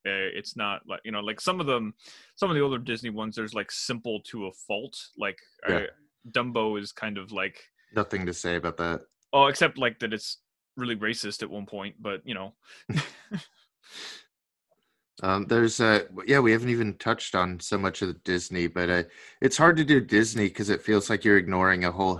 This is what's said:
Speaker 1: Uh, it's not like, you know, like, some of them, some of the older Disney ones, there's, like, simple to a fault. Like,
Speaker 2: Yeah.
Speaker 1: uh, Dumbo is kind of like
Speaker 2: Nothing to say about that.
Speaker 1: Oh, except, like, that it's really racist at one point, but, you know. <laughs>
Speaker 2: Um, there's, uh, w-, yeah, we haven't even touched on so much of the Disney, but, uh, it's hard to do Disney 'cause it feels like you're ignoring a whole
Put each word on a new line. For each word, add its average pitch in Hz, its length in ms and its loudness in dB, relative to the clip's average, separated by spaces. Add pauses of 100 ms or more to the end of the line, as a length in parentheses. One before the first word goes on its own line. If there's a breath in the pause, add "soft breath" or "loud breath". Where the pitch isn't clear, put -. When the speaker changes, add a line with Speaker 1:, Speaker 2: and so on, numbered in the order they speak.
Speaker 1:
Uh, 98 260 -2
it's - 240 -12
not 104 320 -4
like, 95 160 -10
you 113 60 -12
know, 104 100 -6
like, 104 200 -8
some 185 200 -2
of 156 60 -4
them, 117 260 -2 (440 loud breath)
some 196 120 -2
of 165 80 0
the 143 60 2
older 135 160 0
Disney 120 320 -6
ones, 107 260 -8
there's, 107 180 -6
like, 101 180 -6
simple 113 560 -6
to 104 180 -8
a 92 60 -10
fault. 110 440 -8 (220)
Like, 101 180 -4 (320)
Speaker 2:
Yeah. - 60 2
Speaker 1:
uh, 101 120 -2 (440)
Dumbo 113 500 -2
is 101 120 -12
kind 107 260 -8
of 95 140 -12
like 95 280 -4 (340)
Speaker 2:
Nothing 101 300 -2
to 87 80 -2
say 87 240 -4
about 82 220 -4
that. 85 240 -2 (320)
Speaker 1:
Oh, 139 140 6
except, 143 280 2
like, 120 220 -2
that 110 160 -2
it's - 240 -10 (380)
really 123 180 -4
racist 107 480 -4
at 101 80 -8
one 101 160 -10
point, 101 340 -12
but, 101 240 -8
you 123 100 -10
know. 98 200 -12 (340 loud breath)
<laughs> - 60 -4 (2250 loud breath)
Speaker 2:
Um, 95 260 2
there's, 117 320 4
uh, 107 280 6
w-, 92 180 -14
yeah, 139 140 6
we 117 100 8
haven't 113 200 4
even 113 260 0
touched - 380 -2
on 90 260 0
so - 160 -2
much 95 240 -2
of 92 80 -2
the 85 160 -8
Disney, 90 440 0
but, 87 200 0
uh, 90 140 4 (400 loud breath)
it's 135 160 2
hard 165 180 8
to 160 80 2
do 139 160 6
Disney 110 480 2
'cause 101 220 -4
it 98 100 2
feels 107 300 2
like 107 160 0
you're 101 100 8
ignoring 92 480 4
a 87 80 0
whole 92 280 0